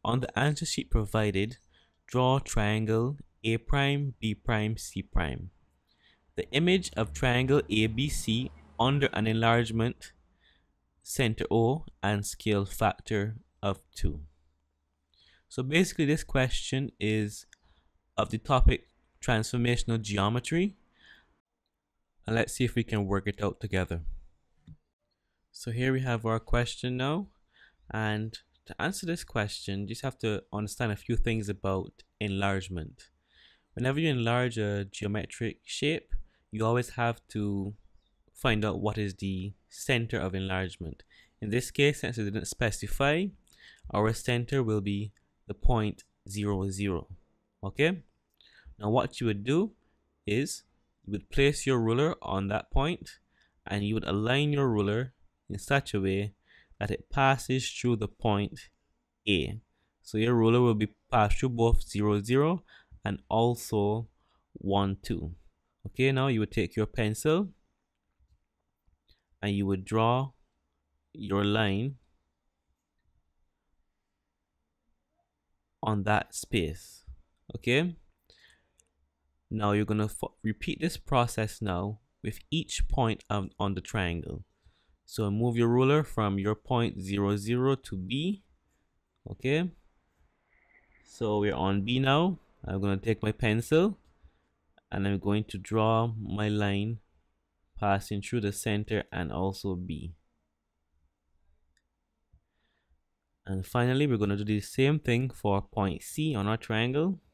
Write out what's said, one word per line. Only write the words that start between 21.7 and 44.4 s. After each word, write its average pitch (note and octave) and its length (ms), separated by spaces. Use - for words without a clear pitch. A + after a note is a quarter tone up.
And A2 60
let's A2+ 200
see B2+ 100
if A#2 100
we A#2+ 80
can G#2 240
work G2 220
it G2+ 120
out G2+ 200
together. F#2 400
So - 180
here B2 220
we C3 80
have A#2+ 260
our A2+ 140
question B2 560
now. D3 320
And A2 480
to - 180
answer F#3+ 240
this E3+ 160
question, G#2 600
you G2+ 40
just G#2 160
have C3 160
to G#2+ 240
understand G#2+ 380
a G#2 60
few - 180
things A2 340
about F#2+ 540
enlargement. F#2+ 920
Whenever C3+ 260
you D#3+ 80
enlarge A#2+ 500
a G#2 280
geometric G#2 760
shape, - 540
you G#2+ 160
always A#2+ 300
have A#2 320
to G2+ 460
find G#2+ 300
out G2 160
what G2+ 180
is G2+ 160
the G2 380
center A#2 500
of F2+ 160
enlargement. F#2 680
In G#2+ 100
this A#2+ 200
case, C#3+ 300
since A#2 180
it G#2+ 60
didn't G2+ 220
specify, C#3 800
our G#2+ 180
center A#2+ 520